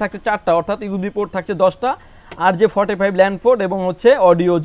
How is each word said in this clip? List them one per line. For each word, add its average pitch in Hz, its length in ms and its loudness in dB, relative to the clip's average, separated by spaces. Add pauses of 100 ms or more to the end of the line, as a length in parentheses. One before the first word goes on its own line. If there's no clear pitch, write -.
থাকছে 202 240 -6
চারটা, 208 240 -2 (100)
অর্থাৎ 202 260 -4
ইউএসবি 196 300 -6
পোর্ট 202 200 -4
থাকছে 185 180 -6 (100)
দশটা, 240 260 0 (560)
আর 190 140 4
যে 220 140 4
ফর্টি 202 260 -2
ফাইভ 196 200 0
ল্যান 196 220 2
পোর্ট 240 240 2
এবং 190 120 -4 (100)
হচ্ছে 185 220 2 (200)
অডিও 175 240 2 (100)